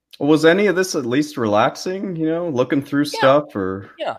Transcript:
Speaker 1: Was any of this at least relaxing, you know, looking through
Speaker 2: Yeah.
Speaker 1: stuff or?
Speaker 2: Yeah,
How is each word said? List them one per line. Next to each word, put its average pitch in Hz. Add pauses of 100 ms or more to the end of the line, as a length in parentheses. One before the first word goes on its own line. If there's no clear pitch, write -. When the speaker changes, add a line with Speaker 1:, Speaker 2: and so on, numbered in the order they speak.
(180)
Speaker 1:
Was 147
any 190
of 175
this 185
at 135
least 143
relaxing, 147
you 160
know, 165
looking 131
through 139
Speaker 2:
Yeah. 147
Speaker 1:
stuff 143
or? 95 (100)
Speaker 2:
Yeah, 185